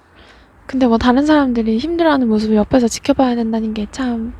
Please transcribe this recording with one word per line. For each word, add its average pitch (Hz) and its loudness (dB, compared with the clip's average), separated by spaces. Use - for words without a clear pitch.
근데 262 0
뭐 226 4
다른 247 2
사람들이 240 2
힘들어하는 302 0
모습을 214 0
옆에서 233 2
지켜봐야 254 0
된다는 220 -4
게 214 -6
참 240 -6